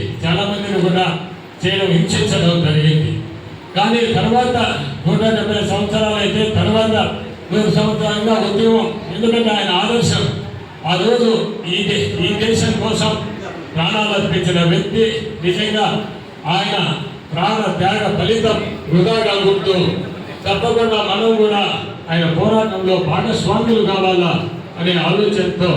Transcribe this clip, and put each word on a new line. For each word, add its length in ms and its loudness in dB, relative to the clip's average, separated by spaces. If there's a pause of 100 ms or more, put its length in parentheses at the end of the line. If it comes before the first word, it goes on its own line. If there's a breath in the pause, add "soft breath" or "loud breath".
(260)
చాలా 240 0
మందిని 380 -2
కూడా 180 2 (600)
చేయడం, 260 0
హింసించడం 720 2
జరిగింది. 460 2 (640)
కానీ 240 2 (180)
తర్వాత 380 2 (500)
నూట 140 4
డెబ్బై 480 2
సంవత్సరాలు 460 0
అయితే 280 0 (140)
తర్వాత 400 2 (560)
నూరు 180 2
సంవత్సరాలుగా 640 0 (140)
ఉద్యమం. 380 2 (280)
ఎందుకంటే 360 2
ఆయన 200 0
ఆదర్శం. 540 0 (640)
ఆ 80 0
రోజు 360 2 (360)
ఈ 100 -2 (120)
దే-, 200 0 (160)
ఈ 40 0 (180)
దేశం 340 2
కోసం 320 0 (640)
ప్రాణాలు 440 -2
అర్పించిన 440 0
వ్యక్తి. 420 2 (400)
నిజంగా 420 0 (600)
ఆయన 300 0 (560)
ప్రాణ 280 0 (180)
త్యాగ 240 0 (140)
ఫలితం 420 2 (320)
వృధా 260 4 (100)
కాకూడదు. 500 2 (680)
తప్పకుండా 540 2 (120)
మనం 260 2
కూడా 260 2 (480)
ఆయన 140 2 (140)
పోరాటంలో 580 2
భాగస్వాములు 880 2
కావాలా 460 2 (460)
అనే 140 0
ఆలోచనతో 840 2